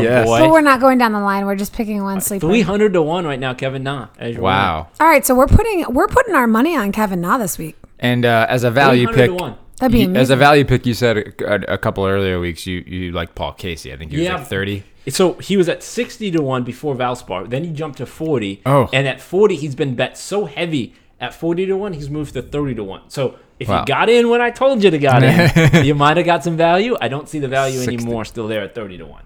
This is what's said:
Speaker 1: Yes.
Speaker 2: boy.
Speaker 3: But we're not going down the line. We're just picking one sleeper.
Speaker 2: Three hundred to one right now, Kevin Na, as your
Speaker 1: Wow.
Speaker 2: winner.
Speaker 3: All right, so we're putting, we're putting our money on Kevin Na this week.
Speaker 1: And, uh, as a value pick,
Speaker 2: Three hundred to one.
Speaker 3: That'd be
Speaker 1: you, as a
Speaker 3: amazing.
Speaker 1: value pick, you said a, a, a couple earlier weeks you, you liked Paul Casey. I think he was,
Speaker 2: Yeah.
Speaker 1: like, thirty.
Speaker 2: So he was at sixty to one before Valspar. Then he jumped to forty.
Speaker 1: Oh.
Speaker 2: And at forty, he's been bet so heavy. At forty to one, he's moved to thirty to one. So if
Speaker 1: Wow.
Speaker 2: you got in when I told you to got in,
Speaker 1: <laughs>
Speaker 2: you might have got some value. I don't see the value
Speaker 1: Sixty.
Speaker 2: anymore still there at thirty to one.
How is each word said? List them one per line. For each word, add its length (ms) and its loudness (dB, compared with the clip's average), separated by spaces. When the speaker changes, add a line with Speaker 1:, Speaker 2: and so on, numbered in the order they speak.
Speaker 1:
Yes. 240 4
Speaker 2:
boy. 140 4
Speaker 3:
But 120 6
we're 100 8
not 180 4
going 180 4
down 140 2
the 80 -2
line. 260 -2
We're 100 -2
just 180 -8
picking 280 -6
one 200 -6
sleeper. 260 -4
Speaker 2:
Three 140 4
hundred 320 2
to 80 4
one 240 -2
right 140 -4
now, 140 -4
Kevin 300 -6
Na, 240 -8
as 180 -8
your 80 -6
Speaker 1:
Wow. 340 2
Speaker 2:
winner. 100 -8
Speaker 3:
All 60 6
right, 180 4
so 100 2
we're 120 6
putting, 460 4
we're 140 2
putting 260 0
our 140 2
money 300 2
on 140 -2
Kevin 300 -2
Na 160 0
this 200 -6
week. 180 -12
Speaker 1:
And, 260 0
uh, 240 4
as 140 0
a 80 0
value 360 4
pick, 80 -4
Speaker 2:
Three 120 6
hundred 100 -4
to 60 -6
one. 120 -10
Speaker 3:
That'd 120 0
be 80 4
Speaker 1:
you, 60 4
as 160 2
a 20 4
Speaker 3:
amazing. 60 4
Speaker 1:
value 260 6
pick, 220 0
you 80 0
said 220 0
a, 360 -4
a, 40 -2
a 20 0
couple 300 -4
earlier 320 0
weeks 260 -6
you, 220 -6
you 240 -8
liked 240 -8
Paul 180 -6
Casey. 400 -12
I 40 -16
think 140 -14
he 60 -8
was, 80 -2
Speaker 2:
Yeah. 120 -4
Speaker 1:
like, 100 -14
thirty. 360 -6
Speaker 2:
So 240 2
he 220 -4
was 140 2
at 140 -6
sixty 480 -8
to 100 0
one 220 -2
before 320 -8
Valspar. 540 -6
Then 140 -6
he 80 -8
jumped 280 -10
to 60 -10
forty. 600 -4
Speaker 1:
Oh. 260 2
Speaker 2:
And 160 0
at 140 -8
forty, 340 2
he's 200 -8
been 200 -4
bet 220 -4
so 280 -6
heavy. 500 -6
At 120 -8
forty 340 -4
to 100 -2
one, 160 -6
he's 160 -12
moved 240 -8
to 80 -8
thirty 340 -6
to 80 -8
one. 260 -12
So 260 -4
if 100 -6
Speaker 1:
Wow. 100 0
Speaker 2:
you 60 -4
got 240 0
in 200 4
when 120 2
I 100 0
told 320 0
you 80 6
to 80 2
got 240 4
in, 640 4
Speaker 1:
<laughs> 0 -
Speaker 2:
you 100 2
might 220 4
have 80 2
got 180 2
some 140 -4
value. 440 2
I 60 0
don't 220 -8
see 100 -8
the 80 -4
value 320 -2
Speaker 1:
Sixty. 160 -4
Speaker 2:
anymore 300 -6
still 220 -8
there 160 -4
at 120 -12
thirty 220 -12
to 80 -16
one. 200 -20